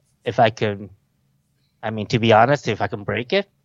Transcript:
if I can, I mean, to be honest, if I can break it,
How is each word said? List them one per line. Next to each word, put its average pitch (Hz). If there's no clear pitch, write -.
if 113
I 113
can, 101
I 110
mean, 107
to 120
be 110
honest, 120
if 110
I 101
can 104
break 104
it, 196